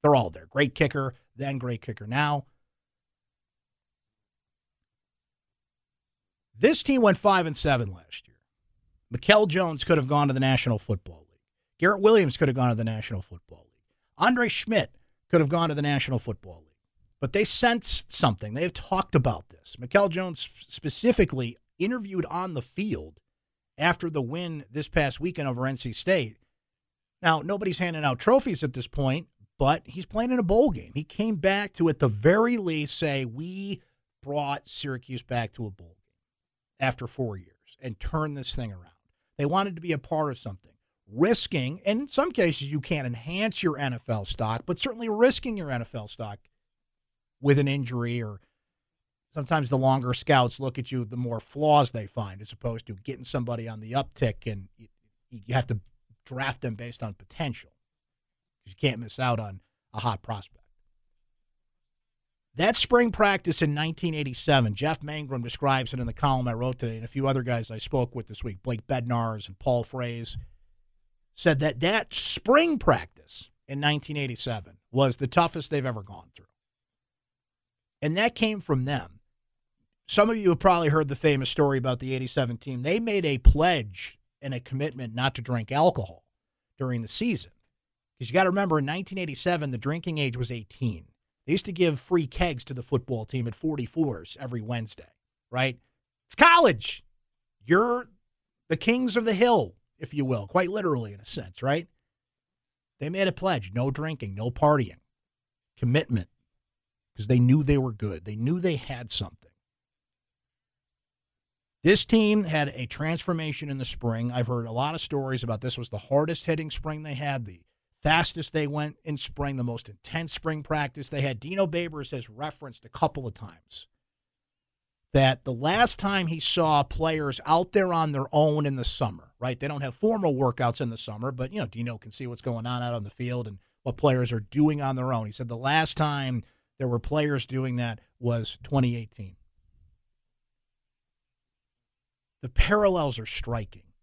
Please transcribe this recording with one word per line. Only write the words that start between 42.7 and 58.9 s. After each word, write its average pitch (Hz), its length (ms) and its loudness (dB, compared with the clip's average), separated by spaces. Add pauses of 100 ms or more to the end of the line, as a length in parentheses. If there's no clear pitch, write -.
can't 143 260 -4
enhance 165 560 -4
your 156 140 0
N 135 160 -2
F 117 160 -10
L 107 160 -2
stock, 113 400 -4
but 175 120 -4
certainly 233 300 -6
risking 233 480 2
your 160 160 -6
N 120 100 -4
F - 140 -12
L 107 140 -10
stock 104 300 -12 (1000)
with 139 200 6
an 139 80 2
injury, 120 560 -2
or 104 160 -10 (960)
sometimes 147 360 -2
the 135 80 2
longer 131 360 2
scouts 131 480 2
look 135 180 -6
at 123 140 -8
you, 127 100 -2
the 117 140 -10
more 117 240 -6
flaws 147 500 4
they 107 160 -8
find, 101 340 -8
as - 120 -16
opposed 117 340 -8
to 110 60 -12
getting 123 320 -12
somebody 117 420 -4
on 110 140 -12
the 110 100 -14
uptick, 127 580 -2
and 98 280 -10
you, 113 100 -20 (420)
you 120 240 -10
have 131 140 2
to 113 120 -2 (460)
draft 135 360 -6
them 117 140 -4
based 117 280 -12
on 104 100 -8
potential. - 600 -10 (920)
You 98 100 -20
can't 123 260 -2